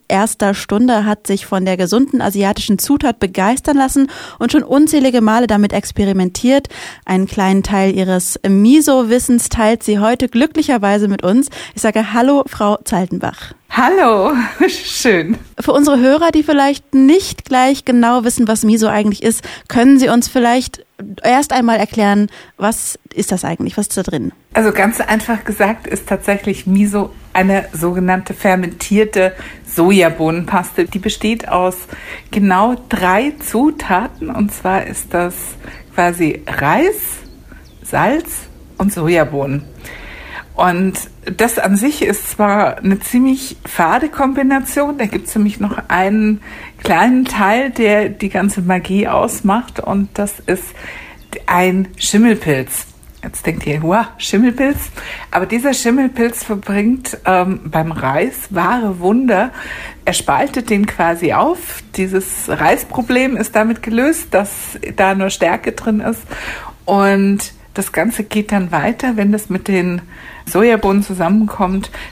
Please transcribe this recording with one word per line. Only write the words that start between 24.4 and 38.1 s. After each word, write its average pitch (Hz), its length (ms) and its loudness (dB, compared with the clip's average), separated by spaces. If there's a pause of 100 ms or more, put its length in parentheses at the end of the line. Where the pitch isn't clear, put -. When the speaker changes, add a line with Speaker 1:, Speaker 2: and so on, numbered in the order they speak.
Speaker 2:
Also 220 180 4
ganz 226 300 0
einfach 220 440 -2
gesagt 214 420 -2
ist - 200 -8
tatsächlich 202 600 -2
MISO 202 420 2 (240)
eine 196 400 2
sogenannte 185 640 -2
fermentierte 185 1000 0 (320)
Sojabohnenpaste. 170 1200 2
Die 214 140 -6
besteht 220 480 -4
aus 180 280 0 (540)
genau 202 460 2 (120)
drei 202 520 0
Zutaten, 196 880 -2
und 202 240 -2
zwar 190 320 -2
ist - 260 -12
das 175 220 -2 (600)
quasi 175 500 0
Reis, 262 520 0 (840)
Salz 214 480 -2 (480)